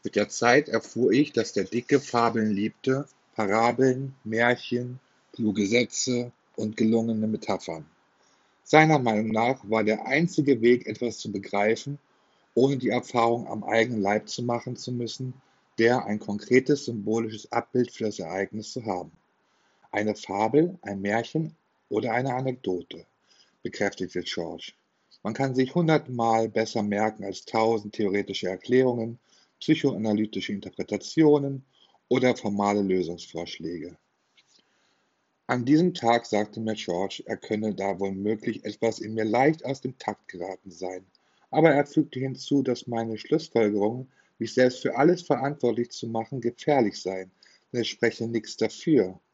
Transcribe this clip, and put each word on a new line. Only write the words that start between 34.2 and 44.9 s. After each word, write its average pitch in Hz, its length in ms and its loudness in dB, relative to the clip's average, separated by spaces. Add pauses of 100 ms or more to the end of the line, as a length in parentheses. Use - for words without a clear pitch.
An 123 160 -2
diesem 165 300 4
Tag 117 320 2
sagte 107 320 -2
mir 110 160 -4
George, 92 500 -4
er 107 120 -6
könne 107 360 -4
da 98 280 -4
womöglich 101 640 -4
etwas 110 340 -2
in 110 160 -10
mir 110 100 -2
leicht 131 400 2
aus 131 160 -6
dem 131 160 -8
Takt - 300 -8
geraten 92 460 -12
sein. 92 340 -10 (440)
Aber 156 200 4
er 143 160 4
fügte - 320 -2
hinzu, 131 460 -2
dass 123 240 -4
meine 113 280 -4
Schlussfolgerungen, 113 920 0 (280)
mich 113 160 -6
selbst 127 280 4
für 113 140 -2